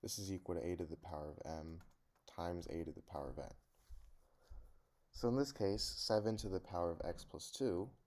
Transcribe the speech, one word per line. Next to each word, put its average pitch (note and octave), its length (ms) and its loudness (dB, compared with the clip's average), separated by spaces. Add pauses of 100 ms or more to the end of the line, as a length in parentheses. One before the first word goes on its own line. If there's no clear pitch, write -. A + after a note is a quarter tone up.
this A2 160 -2
is G2 140 -2
equal F2+ 240 0
to E2 100 0
a F2+ 100 2
to F2 80 0
the E2 120 -6
power D2+ 340 -4
of D2 140 -10
m D#2+ 340 -4 (480)
times E2+ 400 -2
a E2 160 0
to D#2+ 100 -2
the - 100 -10
power C#2+ 280 -4
of B1+ 80 -4
n. C2+ 140 -4 (1600)
So - 160 4
in A#2+ 80 6
this C#3 160 4
case, G#2 300 4 (140)
seven A2 420 4
to G#2 100 -2
the F#2 100 2
power F2 320 2
of D#2+ 180 -2
x - 160 -4
plus - 320 -8
two G#2 320 4 (180)